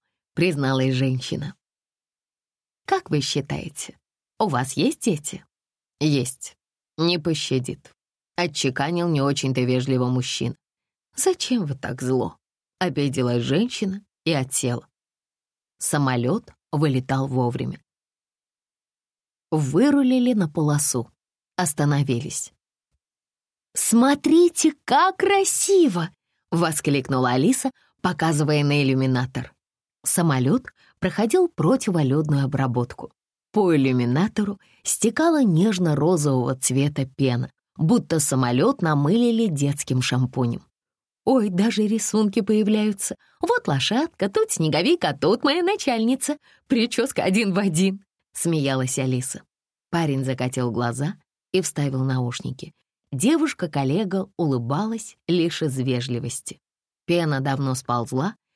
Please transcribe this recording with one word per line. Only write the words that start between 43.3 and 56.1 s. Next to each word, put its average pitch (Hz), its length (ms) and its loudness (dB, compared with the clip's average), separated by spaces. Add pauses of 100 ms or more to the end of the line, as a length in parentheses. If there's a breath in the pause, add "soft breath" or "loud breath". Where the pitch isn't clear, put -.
Вот 466 260 0
лошадка, 202 600 0
тут 440 220 0
снеговик, 170 520 0
а 147 100 0
тут 180 300 0
моя 302 180 2
начальница. 269 760 0 (300 soft breath)
Причёска 240 560 0
один 196 300 0
в 185 60 0
один», 190 440 0 (280)
смеялась 135 680 -2
Алиса. 127 460 -4 (460)
Парень 147 340 0
закатил 127 480 -2
глаза 120 440 -4 (360)
и 185 100 2
вставил 135 420 -2
наушники. 127 680 -6 (380)
Девушка-коллега 180 1300 -2
улыбалась 156 800 -4 (100)
лишь 170 360 0
из 131 140 -2
вежливости. 123 840 -4 (460)